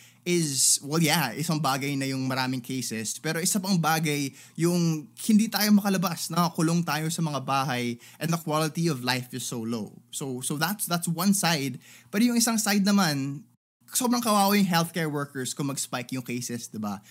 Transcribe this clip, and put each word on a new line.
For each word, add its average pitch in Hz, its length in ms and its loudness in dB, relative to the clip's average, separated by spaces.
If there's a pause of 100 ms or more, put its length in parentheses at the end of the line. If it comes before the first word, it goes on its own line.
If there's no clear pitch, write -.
(260)
is, 160 560 0
well, 143 160 -4
yeah, 147 400 2
isang 151 240 -2
bagay 139 320 0
na 135 160 -2
yung 131 160 -4
maraming 131 320 -2
cases. 120 640 -6
Pero 160 160 -4
isa 190 240 -2
pang 190 160 0
bagay, 151 560 0 (240)
yung 165 480 2 (160)
hindi 220 240 6
tayo 208 240 2
makalabas, 190 640 2
nakakulong 170 480 2
tayo 156 320 -2
sa 175 80 -4
mga 143 240 -4
bahay, 127 560 -2 (160)
and 160 160 -2
the 165 80 -2
quality 156 480 0
of 123 160 -4
life 127 320 -2
is 123 80 -8
so 123 160 -6
low. 113 320 -6 (160)
So, 131 320 -8
so 147 160 -4
that's, 170 320 0
that's 170 160 -2
one 190 320 2
side. 139 400 0 (320)
Pero 226 160 2
yung 233 160 4
isang 233 160 2
side 208 240 2
naman, 151 640 0 (480)
sobrang 247 320 0
kawawa 208 320 4
yung 196 80 6
healthcare 165 480 0
workers 139 400 -6
kung 143 160 -2
mag-spike 131 480 -6
yung 127 80 -8
cases, 120 480 -8
di 107 80 -8
ba? 101 300 -8